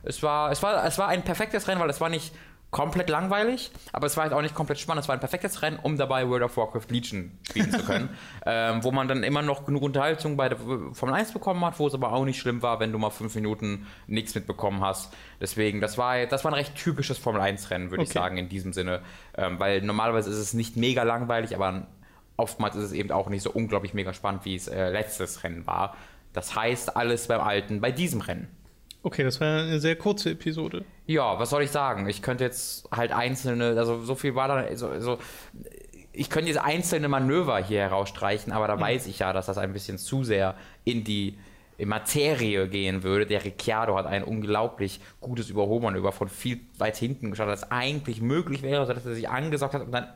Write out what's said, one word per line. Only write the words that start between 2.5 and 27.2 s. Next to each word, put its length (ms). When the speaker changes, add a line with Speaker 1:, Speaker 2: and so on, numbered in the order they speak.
Speaker 1:
komplett 360
langweilig, 600
aber 160
es 80
war 80
halt 80
auch 100
nicht 140
komplett 240
spannend. 240
Es 40
war 60
ein 60
perfektes 420
Rennen, 180
um 160
dabei 320
World 140
of 140
Warcraft 340
Legion 400
spielen 220
zu 140
können, 240
Speaker 2:
<laughs> 180
Speaker 1:
ähm, 360
wo 80
man 160
dann 160
immer 200
noch 240
genug 160
Unterhaltung 540
bei 120
der 100
Formel 200
eins 180
bekommen 320
hat, 140
wo 80
es 80
aber 180
auch 120
nicht 160
schlimm 200
war, 200
wenn 100
du 80
mal 120
fünf 260
Minuten 500
nichts 260
mitbekommen 480
hast. 300
Deswegen, 400
das 160
war, 300
das 180
war 60
ein 60
recht 180
typisches 440
Formel 220
eins 300
Rennen, 220
würde 100
ich 80
Speaker 2:
Okay. 80
Speaker 1:
sagen, 180
in 120
diesem 240
Sinne, 300
ähm, 240
weil 220
normalerweise 480
ist 80
es 160
nicht 220
mega 280
langweilig, 500
aber 320
oftmals 380
ist 120
es 60
eben 200
auch 160
nicht 140
so 100
unglaublich 420
mega 180
spannend, 320
wie 120
es, 100
äh, 240
letztes 540
Rennen 240
war. 260
Das 220
heißt, 400
alles 320